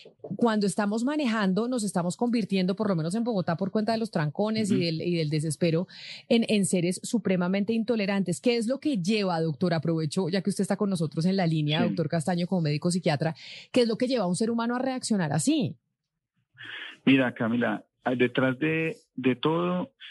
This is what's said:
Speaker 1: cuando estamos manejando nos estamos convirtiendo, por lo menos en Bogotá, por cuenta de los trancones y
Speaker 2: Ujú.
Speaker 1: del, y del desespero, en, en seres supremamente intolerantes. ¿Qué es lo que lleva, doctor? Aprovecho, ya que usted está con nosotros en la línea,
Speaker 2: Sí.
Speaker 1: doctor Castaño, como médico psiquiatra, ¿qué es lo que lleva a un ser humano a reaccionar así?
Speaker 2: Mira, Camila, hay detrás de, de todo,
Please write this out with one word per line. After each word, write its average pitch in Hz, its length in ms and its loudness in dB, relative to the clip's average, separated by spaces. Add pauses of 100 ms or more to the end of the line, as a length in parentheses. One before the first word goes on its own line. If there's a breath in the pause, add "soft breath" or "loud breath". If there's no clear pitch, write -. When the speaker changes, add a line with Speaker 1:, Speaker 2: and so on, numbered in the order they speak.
(360 loud breath)
Speaker 1:
cuando 214 300 2
estamos 214 380 -2
manejando 226 640 0
nos 247 160 -2
estamos 180 320 -2
convirtiendo, 196 580 0
por 208 140 -2
lo 190 80 2
menos 165 180 -2
en 233 80 0
Bogotá, 185 340 -2
por - 140 -4
cuenta 214 220 0
de 226 60 0
los 220 120 -4
trancones 202 640 0
y - 20 4
Speaker 2:
Ujú. 185 80 2
Speaker 1:
del, 160 200 -2
y 175 120 0
del 160 160 0
desespero, 160 560 0 (420 loud breath)
en, 233 200 4
en 208 160 2
seres 175 400 0
supremamente 190 680 0
intolerantes. 202 680 0
¿Qué 240 160 2
es 226 100 -2
lo 269 140 -2
que 285 180 0
lleva, 185 420 0
doctor? 165 320 0
Aprovecho, 165 560 0
ya 185 140 0
que 202 80 -2
usted 196 120 -2
está 190 140 0
con 202 140 -2
nosotros 165 360 -2
en 190 100 2
la 185 100 2
línea, 156 360 0
Speaker 2:
Sí. 175 40 2
Speaker 1:
doctor 170 220 -2
Castaño, 175 400 -2
como 180 140 0
médico 151 280 0
psiquiatra, 160 460 0 (340 loud breath)
¿qué 247 120 6
es 226 60 2
lo 226 80 -2
que 247 120 0
lleva 240 160 0
a 180 80 0
un 175 40 -2
ser 226 140 0
humano 233 260 -2
a - 20 -2
reaccionar 254 560 -2
así? 180 420 0 (1300 loud breath)
Speaker 2:
Mira, 131 300 4
Camila, 117 500 0 (180)
hay 127 140 0
detrás 127 420 2
de, 160 380 -2 (180)
de 127 220 0
todo, 175 560 -2 (180 loud breath)